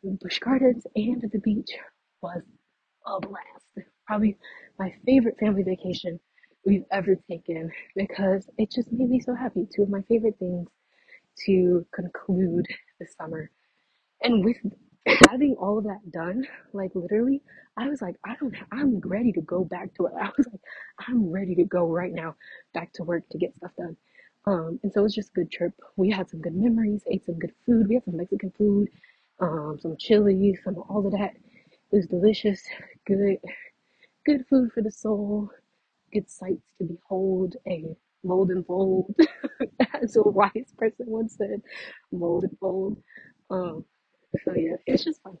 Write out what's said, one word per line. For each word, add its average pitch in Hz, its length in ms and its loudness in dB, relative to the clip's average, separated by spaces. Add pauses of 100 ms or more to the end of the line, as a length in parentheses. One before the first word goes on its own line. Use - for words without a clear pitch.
Busch 190 360 -6
Gardens 254 460 2 (100)
and 240 260 -2 (100)
the 220 80 -2
beach 214 320 -2 (500)
was 170 200 -8 (640)
a 196 140 -6
blast. - 680 -14 (180)
Probably 214 320 2 (400)
my 190 160 -6 (120)
favorite 254 320 6
family 202 260 2
vacation 180 560 -6 (460)
we've 196 260 4
ever 190 240 2 (140)
taken 165 400 -8 (260)
because 196 520 0 (100)
it 220 120 0
just - 220 -4
made 240 180 0
me 254 100 4
so 247 140 -4
happy. 247 400 -4
Two 208 100 2
of 196 60 -4
my 196 120 -2
favorite 220 360 0
things 180 300 -6 (760)
to 180 480 4
conclude 180 720 -2 (340)
the - 60 -12 (120)
summer. 160 320 -10 (720)
And 226 220 4
with 233 120 2 (720)
having 262 280 2
all 202 200 0
of 208 60 -4
that 202 260 -8
done, 180 360 -4 (260)
like, 190 220 -6
literally, 226 480 0 (340)
I 247 120 -4
was 285 140 -4
like, 180 220 -8
"I 208 160 -10
don't, 262 140 -6 (180)
I'm 247 280 0
ready 214 320 0
to 175 100 -2
go 180 220 -2
back 180 300 -10
to 180 100 -2
work." - 120 -2
<laughs> 170 40 -6
I 202 160 -4
was 277 140 2
like, 202 100 -18 (480)
"I'm 226 220 0
ready 185 260 -4
to 175 80 4
go 180 220 0
right 170 260 -2
now 165 240 -8 (380)
back 165 200 -8
to - 100 -10
work 170 260 -4
to 156 80 -10
get - 180 -4
stuff - 220 -16
done." - 180 -10 (500)
Um, 170 360 -2
and 196 100 -2
so 202 80 2
it 202 40 6
was 208 100 0
just - 160 -6
a - 40 -20
good 175 160 -2
trip. - 220 -4 (240)
We 190 140 4
had 190 200 -2
some 165 100 -12
good 165 140 -6
memories, 214 560 2
ate - 160 -4
some 170 120 -6
good 170 140 -6 (140)
food. 226 220 6
We 220 80 4
had 247 80 0
some 170 120 -4
Mexican 185 360 -4
food, 202 360 4 (520)
um, 156 400 -4
some 160 180 -6
chili, 202 680 6
some 196 120 -4 (120)
all 202 180 -2
of 190 60 0
that. 202 240 -2 (560)
It - 40 6
was 185 100 4
delicious, 202 560 2 (440)
good, 196 320 2 (840)
good 285 240 2
food 254 240 4
for 226 100 -2
the 214 80 -2
soul, 208 600 -4 (600)
good - 180 -2
sights - 360 -6 (120)
to 196 60 -4
behold, 185 720 -2 (120)
a 160 280 -6 (280)
mold 185 260 2
and 185 160 -2
fold, 190 480 0 (400)
<laughs> - 480 -2
as 233 140 0
a - 60 8
wise 202 560 2
person 226 300 -2
once 220 280 -4
said, 208 260 -6 (500)
mold 175 320 0
and - 140 -4
fold. 190 440 -4 (480)
Um, 175 340 -6 (600)
so 359 100 -2
yeah, 330 220 0 (100)
it's - 180 2
just 320 180 -6
fun. - 180 -18